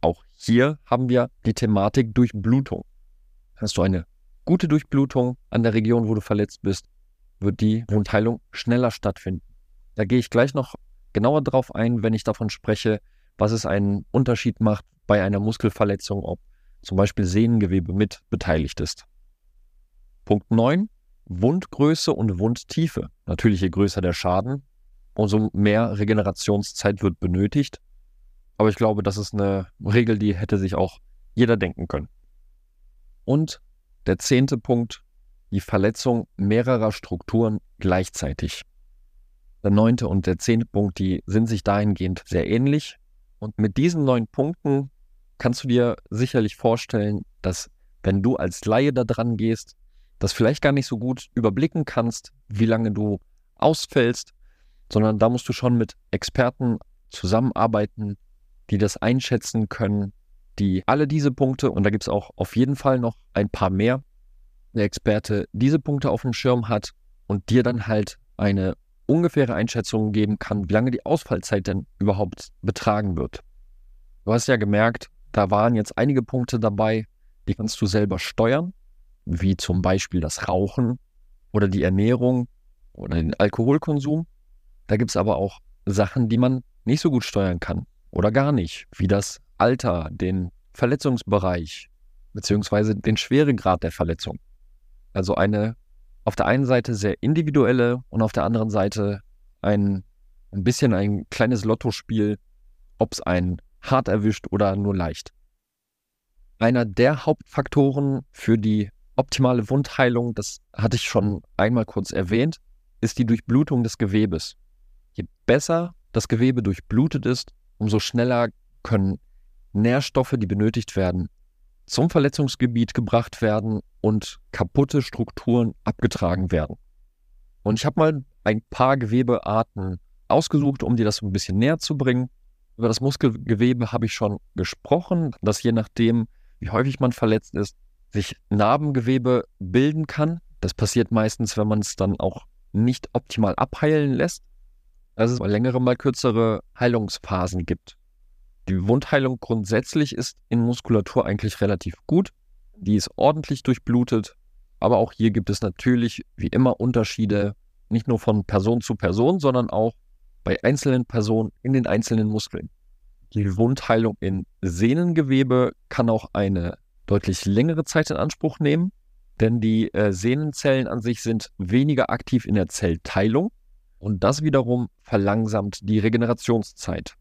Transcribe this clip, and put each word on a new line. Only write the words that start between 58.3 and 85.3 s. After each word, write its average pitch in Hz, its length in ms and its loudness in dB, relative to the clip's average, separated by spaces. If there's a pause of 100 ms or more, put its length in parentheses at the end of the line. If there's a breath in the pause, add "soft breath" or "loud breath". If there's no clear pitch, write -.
die 104 80 2
das 104 180 0
einschätzen 117 720 -2
können, 101 440 -2 (460)
die 95 280 0
alle 143 220 2
diese 143 240 0
Punkte, 131 380 0
und - 120 0
da 101 80 4
gibt's 104 180 -4
auch - 280 -2
auf - 200 -4
jeden 131 200 2
Fall 131 220 0
noch 117 180 -2 (160)
ein 101 160 0
paar 95 220 0
mehr, 117 340 0 (720)
der 110 100 2
Experte - 680 -2
diese 135 260 2
Punkte 143 320 -2
auf - 120 -2
dem 123 100 -4
Schirm 120 360 0
hat 110 220 -2 (360)
und 98 240 -4
dir 123 120 6
dann 117 240 -2
halt 107 320 -2 (180)
eine 98 380 0 (320)
ungefähre 151 480 2
Einschätzung 107 580 -2
geben 107 260 2
kann, 101 300 -4
wie - 40 0
lange 120 200 2
die - 120 -6
Ausfallzeit 107 640 -2
denn 95 200 -4 (120)
überhaupt 98 520 -2 (120)
betragen 98 540 -2
wird. 71 240 -6 (840)
Du 104 80 0
hast 117 140 0
ja 127 100 2
gemerkt, 107 520 0 (240)
da 98 180 2
waren 107 240 4
jetzt 107 240 -2
einige 135 240 2
Punkte 123 380 -4
dabei, 110 460 0 (420)
die 101 60 0
kannst - 260 -6
du 107 60 0
selber 98 320 0
steuern, 139 540 0 (520)
wie 90 320 0
zum 90 260 -2
Beispiel 92 380 0
das - 280 -6
Rauchen 101 500 -2 (540)
oder 101 160 2
die 95 140 0
Ernährung 120 640 2 (440)
oder - 240 -8
den 80 180 -2
Alkoholkonsum. 143 920 0 (600)
Da 107 100 0
gibt's 113 200 -2
aber 98 200 0